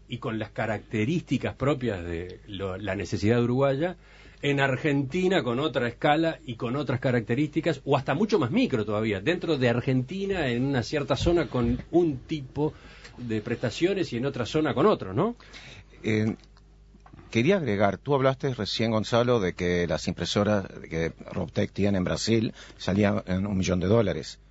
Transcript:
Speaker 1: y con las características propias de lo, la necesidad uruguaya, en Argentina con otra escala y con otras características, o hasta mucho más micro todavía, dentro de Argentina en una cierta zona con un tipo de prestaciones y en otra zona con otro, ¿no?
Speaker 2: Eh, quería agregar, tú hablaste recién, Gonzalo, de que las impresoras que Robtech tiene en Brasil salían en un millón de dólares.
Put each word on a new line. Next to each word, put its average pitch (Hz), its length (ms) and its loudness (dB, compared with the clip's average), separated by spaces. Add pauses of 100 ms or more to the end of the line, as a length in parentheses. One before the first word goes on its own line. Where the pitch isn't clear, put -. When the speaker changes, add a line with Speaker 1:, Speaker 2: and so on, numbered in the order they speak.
Speaker 1:
y 127 120 -8
con 110 200 -6
las 101 120 -8
características 113 1040 -2
propias 123 500 -2
de 87 420 -8
lo, 95 300 -8
la 98 180 -6
necesidad 101 480 2
uruguaya, 135 540 0 (460)
en 143 180 2
Argentina 139 800 2
con 120 180 0
otra 139 280 -2
escala 156 560 0
y 117 120 -10
con 123 200 -4
otras 135 240 -2
características, 127 840 0
o 139 100 4
hasta 131 160 -2
mucho 202 260 2
más 127 120 0
micro 135 340 0
todavía, 104 380 0
dentro 160 340 0
de 123 140 2
Argentina 139 800 -2
en 120 180 0
una 135 160 0
cierta 139 340 -2
zona 170 300 2
con 120 320 0 (120)
un 156 280 2
tipo 143 560 -6 (420)
de 113 240 -4
prestaciones 135 720 -2
y 123 60 -2
en 123 80 -2
otra 131 180 2
zona 156 300 2
con 127 100 4
otro, 117 300 2
¿no? 202 220 2 (640)
Speaker 2:
Eh, 110 340 2 (920)
quería 139 280 4
agregar, 101 400 2
tú 143 160 -2
hablaste 135 400 2
recién, 113 360 -2
Gonzalo, 117 500 2
de 90 120 0
que 87 340 0
las 80 220 -2
impresoras 98 580 0 (220)
que 80 240 -2 (180)
Robtech - 420 -4
tiene 101 260 0
en 90 60 0
Brasil 104 500 0 (220)
salían 101 500 2
en 92 200 -2
un 104 100 -4
millón 92 220 0
de 90 80 -2
dólares. 95 540 0 (100)